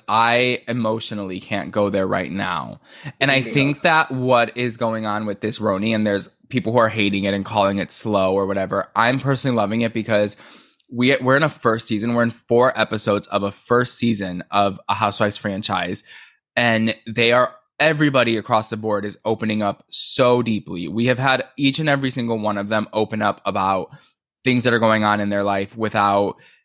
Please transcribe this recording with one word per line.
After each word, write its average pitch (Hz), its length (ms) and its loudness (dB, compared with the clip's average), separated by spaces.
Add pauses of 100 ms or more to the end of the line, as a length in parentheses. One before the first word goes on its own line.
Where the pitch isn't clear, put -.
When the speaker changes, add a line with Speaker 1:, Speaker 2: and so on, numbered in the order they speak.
Speaker 1:
"I 120 600 2
emotionally 110 720 -4
can't 92 320 -8
go 104 180 0
there 98 180 0
right 95 240 -4
now." 87 480 -6 (400)
And 139 120 0
I 135 40 4
Speaker 2:
Yeah. 120 180 -2
Speaker 1:
think 143 280 2
that 160 300 2
what 127 460 2
is 123 200 -2
going 113 280 -4
on 107 200 -4
with 104 160 -6
this - 180 -4
Roni, 107 340 0
and 107 140 0
there's 101 220 -2 (200)
people 110 220 -2
who 120 80 4
are 110 100 6
hating 101 360 0
it 98 80 0
and 98 120 -2
calling 101 320 2
it 95 140 -4
slow 95 420 0
or 98 120 2
whatever. 95 500 -4
I'm 120 240 2
personally 131 360 -2
loving 110 260 0
it 113 120 -2
because 107 440 0 (520)
we, 123 320 2
we're 127 140 4
in 147 80 2
a 151 60 2
first 113 380 -2
season. 113 260 -2
We're 120 100 2
in 117 80 0
four 120 480 2
episodes 107 480 -2
of 101 160 -2
a 101 80 -4
first 123 440 -2
season 98 560 -2
of 101 360 0
a 101 60 0
Housewives 104 420 0
franchise. 95 680 -6 (520)
And 113 400 2 (100)
they 117 280 2
are, 123 200 2 (280)
everybody 143 560 2
across 107 320 0
the 113 80 -6
board 107 260 -4
is 104 220 -10
opening 110 360 -2
up 101 300 -4
so 123 500 2
deeply. 95 460 -4
We 110 200 -2
have 123 120 0
had 131 240 2 (140)
each 139 220 0
and 156 100 0
every 139 200 0
single 117 300 -2
one 104 180 -2
of 101 120 -4
them 110 240 0
open 107 280 -2
up 101 240 -2
about 95 440 0 (560)
things 123 180 2
that 120 100 4
are 117 60 4
going 110 240 4
on 104 160 2
in 101 80 -4
their 101 160 -2
life 98 340 -2
without, 101 600 2 (280)